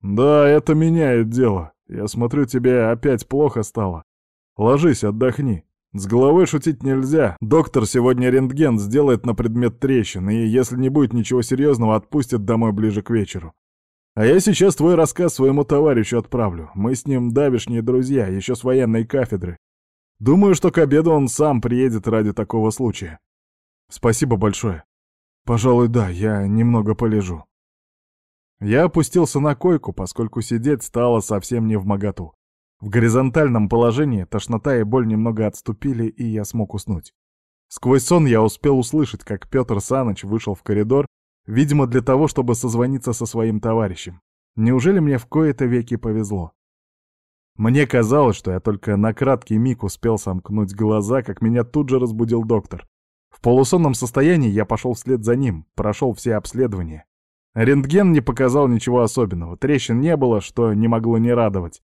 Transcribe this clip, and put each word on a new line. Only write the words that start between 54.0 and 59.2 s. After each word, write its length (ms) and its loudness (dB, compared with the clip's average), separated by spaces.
я 140 0
пошел 300 -4
вслед 300 -2
за 120 2
ним, 380 -4
прошел 380 -2
все 220 -4
обследования. 720 -4
Рентген 580 2
не 80 4
показал 480 0
ничего 320 0
особенного, 560 -2